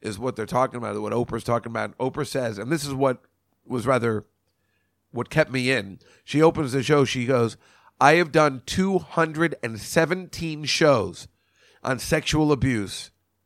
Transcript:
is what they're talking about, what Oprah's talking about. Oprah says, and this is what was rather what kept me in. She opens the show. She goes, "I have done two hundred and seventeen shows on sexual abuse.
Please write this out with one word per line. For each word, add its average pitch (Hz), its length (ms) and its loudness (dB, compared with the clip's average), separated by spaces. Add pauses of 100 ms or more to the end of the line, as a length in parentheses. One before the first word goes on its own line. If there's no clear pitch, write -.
is 101 160 -8
what 120 180 -6
they're 110 80 -6
talking 127 320 -2
about, 107 240 -6
what 107 140 -4
Oprah's 117 300 -4
talking 117 280 -2
about. 110 240 -6
Oprah 131 300 -4
says, 113 320 -6
and 113 120 -8
this 151 140 -2
is 139 80 -6
what 131 300 0 (420)
was 113 220 -4
rather 117 400 0 (840)
what 117 180 -6
kept 151 200 2
me 127 200 0
in. 98 280 -2 (260)
She 147 180 0
opens 160 300 4
the 135 100 0
show. 139 240 4
She 127 180 -2
goes, 117 320 2 (420)
"I 147 180 8
have 170 160 0
done 147 340 4
two 190 320 0
hundred 160 640 -2
and 113 180 -6
seventeen 165 840 -2
shows 123 600 2 (560)
on 123 160 -2
sexual 151 540 0
abuse. 113 600 -2 (340)